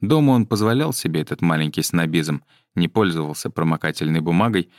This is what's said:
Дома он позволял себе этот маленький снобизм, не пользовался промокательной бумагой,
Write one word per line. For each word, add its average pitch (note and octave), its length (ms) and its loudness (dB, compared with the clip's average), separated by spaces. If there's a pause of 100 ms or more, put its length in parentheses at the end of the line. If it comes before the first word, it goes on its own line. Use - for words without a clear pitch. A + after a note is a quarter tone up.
Дома C#3+ 320 2
он A#2 140 4
позволял A#2 460 0
себе E2 280 -4
этот - 220 -6
маленький D#2 400 0
снобизм, D#2+ 600 -2 (320)
не E2+ 140 0
пользовался D#2+ 600 -2
промокательной D#2+ 720 0
бумагой, F2 580 0